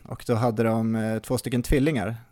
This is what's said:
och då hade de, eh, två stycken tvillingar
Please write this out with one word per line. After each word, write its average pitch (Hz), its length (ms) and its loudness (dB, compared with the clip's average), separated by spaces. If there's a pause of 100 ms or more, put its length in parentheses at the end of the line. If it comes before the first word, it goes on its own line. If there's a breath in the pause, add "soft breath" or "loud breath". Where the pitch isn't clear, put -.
och - 240 -12
då 123 80 0
hade 117 280 2
de, 113 340 2
eh, 110 220 -2
två 123 200 -2
stycken 123 240 -2
tvillingar 127 540 2 (160)